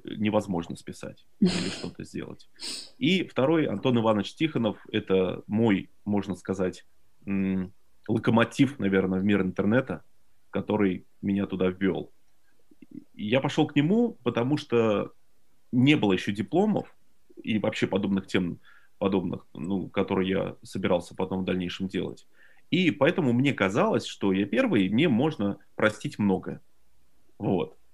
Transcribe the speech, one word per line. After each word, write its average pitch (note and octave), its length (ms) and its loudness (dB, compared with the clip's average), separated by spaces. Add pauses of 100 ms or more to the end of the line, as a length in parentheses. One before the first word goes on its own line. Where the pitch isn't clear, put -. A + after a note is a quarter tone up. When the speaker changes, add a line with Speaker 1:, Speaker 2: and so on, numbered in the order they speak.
Speaker 1:
невозможно G2+ 720 -2
списать - 480 -14 (160)
или F#3 80 6
Speaker 2:
<laughs> - 460 -4
Speaker 1:
что-то - 100 -14
сделать. - 440 -12 (500)
И F3 260 2
второй, D3 420 2
Антон A#2+ 320 0
Иванович G#2+ 360 2
Тихонов, A#2+ 420 -2 (160)
это F#2+ 540 0
мой, G#2+ 420 2 (160)
можно G2+ 300 -2
сказать, F#2 500 -4 (420)
м, F#2+ 460 -2 (360)
локомотив, A#2 720 2
наверное, F#2+ 420 2
в G2 40 -2
мир G2+ 180 4
интернета, G2 600 0 (480)
который G2 540 0 (180)
меня G2 240 0
туда F#2 220 0
ввел. F2+ 420 -2 (1040)
Я G#2+ 260 0
пошел D3 260 0
к - 100 -4
нему, G#3+ 460 2
потому B2 360 0
что A2 540 0 (600)
не C3 240 6
было G#2 160 4
еще F#2+ 200 0
дипломов D#3+ 640 -2 (480)
и A2 160 -2
вообще G#2+ 280 -2
подобных G2 400 -2
тем, F2+ 320 -2 (400)
подобных, F#2+ 560 -2
ну, F2+ 340 -6
которые F#2+ 400 -2
я F#2 340 -4
собирался F#2 520 -2
потом F#2+ 280 -4
в - 20 -6
дальнейшем F#2 440 -4
делать. E2+ 380 -8 (440)
И E3+ 200 2
поэтому D3 420 2
мне C3+ 220 2
казалось, A#2+ 520 2
что - 260 -2
я G2 140 2
первый, G#3 400 2
и F#2+ 40 -2
мне C3+ 180 2
можно A#2 500 0 (180)
простить - 420 -2
многое. F#2 420 0 (800)
Вот. G2+ 380 -2 (180)